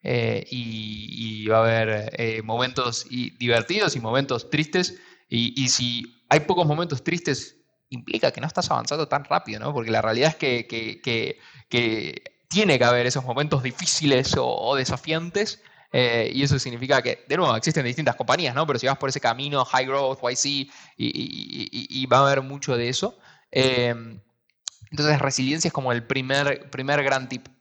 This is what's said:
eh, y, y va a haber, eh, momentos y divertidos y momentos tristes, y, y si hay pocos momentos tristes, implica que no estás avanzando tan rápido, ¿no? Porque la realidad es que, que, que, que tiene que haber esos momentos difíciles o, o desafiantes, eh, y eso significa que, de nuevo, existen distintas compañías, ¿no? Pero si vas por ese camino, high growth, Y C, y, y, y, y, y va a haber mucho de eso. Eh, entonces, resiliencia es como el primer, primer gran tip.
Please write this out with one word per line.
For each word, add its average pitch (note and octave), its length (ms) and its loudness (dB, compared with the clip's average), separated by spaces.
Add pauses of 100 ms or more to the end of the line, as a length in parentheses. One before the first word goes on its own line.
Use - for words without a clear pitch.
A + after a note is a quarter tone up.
eh, A#2 480 -2
y, A2 920 -8
y G#2+ 40 -6
va A2 120 6
a - 20 8
haber, A2 580 2
eh, A2+ 240 -2
momentos B2 680 -2
y B2 280 -6
divertidos B2 580 2
y B2 40 -4
momentos B2 500 0
tristes, F3+ 480 0 (300)
y, A#2 340 0
y B2+ 60 0
si A#2+ 600 -4
hay D3+ 120 6
pocos E3+ 260 2
momentos D3+ 380 0
tristes, E3+ 520 -4 (320)
implica - 440 -2
que - 80 -12
no C#3 60 -6
estás E3 240 -2
avanzando C#3+ 380 -2
tan C#3+ 160 -2
rápido, G#2+ 360 -4
¿no? C3+ 120 -6
Porque A#2 180 -4
la G#2+ 120 2
realidad A#2 280 4
es D#3 60 -10
que, A#2+ 300 -2
que, A2+ 340 -8
que, A#2+ 380 -4 (300)
que A2 540 0 (260)
tiene F3+ 300 4
que A#2+ 60 6
haber B2 220 4
esos B2+ 180 -2
momentos C#3 380 0
difíciles C3 760 2
o, B2+ 100 0
o B2 300 0
desafiantes, E3 880 -2 (300)
eh, A#2 400 2
y C3+ 120 0
eso C#3 160 4
significa B2+ 420 0
que, - 260 -4
de C#3+ 80 0
nuevo, D3+ 200 2
existen D3+ 280 0
distintas B2+ 300 0
compañías, B2+ 400 0
¿no? D3 100 0
Pero C#3 140 0
si C3 80 0
vas C3+ 100 2
por C#3 120 -2
ese C3+ 120 -4
camino, C3 440 0
high C3 220 2
growth, C3+ 340 -2 (100)
Y C3 60 -4
C, C#3+ 120 0
y, C#3 200 -4 (280)
y, - 80 -4
y, - 680 -6
y, - 300 -8
y C3 40 -4
va B2 120 6
a C#3 80 8
haber C#3 160 4
mucho C#3 340 -4
de A#2+ 120 0
eso. F#3 300 -4 (320)
Eh, B2+ 420 2 (1000)
entonces, D3 280 2
resiliencia C3+ 500 0
es D#3 60 -4
como B2+ 180 -2
el A#2 120 0
primer, C3+ 680 0
primer C#3 320 0
gran C3+ 260 0
tip. B2 200 -10 (120)